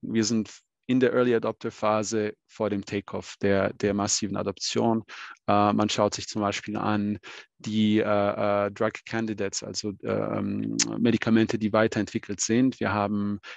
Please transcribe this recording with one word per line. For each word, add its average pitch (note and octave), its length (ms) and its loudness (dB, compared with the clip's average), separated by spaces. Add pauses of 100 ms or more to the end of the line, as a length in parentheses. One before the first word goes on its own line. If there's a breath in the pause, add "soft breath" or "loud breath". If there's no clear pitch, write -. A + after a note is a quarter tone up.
wir A2 220 2
sind G#2+ 260 0 (380)
in B2+ 120 4
der B2+ 140 4
Early B2 200 4
Adopter A2+ 380 -2
Phase G#2+ 640 0 (120)
vor G#2+ 240 -2
dem G2+ 140 -2
Takeoff - 580 -6
der, G2 300 4
der G#2 200 0
massiven G2+ 440 -2
Adoption. A2+ 640 0 (460 loud breath)
Äh, G#2 240 6
man G#2+ 160 2
schaut G#2 260 2
sich - 140 -8
zum G#2+ 140 -4
Beispiel G2+ 340 -2
an G#2 420 0 (400 loud breath)
die, G#2+ 400 2
äh, G#2 680 2
äh, G2+ 40 -4
Drug G#2+ 220 -2 (120)
Candidates, G#2+ 600 -4
also, G2+ 300 -6 (100)
ähm, G#2 720 -2 (200)
Medikamente, A2 640 2
die G#2+ 140 -2
weiterentwickelt G#2+ 680 0
sind. B2 380 2
Wir G#2 140 -2
haben G2+ 480 0 (160 loud breath)